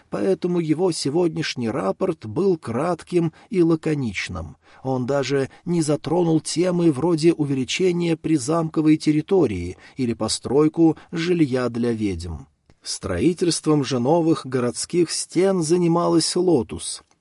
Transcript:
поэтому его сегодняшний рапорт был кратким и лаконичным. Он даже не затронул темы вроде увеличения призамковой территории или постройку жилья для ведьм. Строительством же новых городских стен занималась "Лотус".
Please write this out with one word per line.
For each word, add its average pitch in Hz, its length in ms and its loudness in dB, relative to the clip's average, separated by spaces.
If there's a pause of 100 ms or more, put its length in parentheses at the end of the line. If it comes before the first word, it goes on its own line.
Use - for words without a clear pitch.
(100)
поэтому 185 480 -2
его 165 320 0
сегодняшний 160 800 -2
рапорт 170 560 -4
был 170 300 0
кратким 165 760 -2 (180)
и 185 120 2
лаконичным. 143 920 -2 (260)
Он 127 240 -2
даже 135 420 0 (160)
не 170 160 0
затронул 156 600 2
темы 170 500 2
вроде 160 420 2
увеличения 160 840 0
призамковой 156 800 2
территории 147 800 0 (200)
или 120 160 -2
постройку 147 840 2 (160)
жилья 160 560 0
для 120 240 0
ведьм. 87 540 -6 (360)
Строительством 151 1040 0
же 123 160 -2
новых 160 440 2
городских 131 680 -2
стен 185 500 0
занималась 170 720 2
"Лотус". 160 720 -2 (160)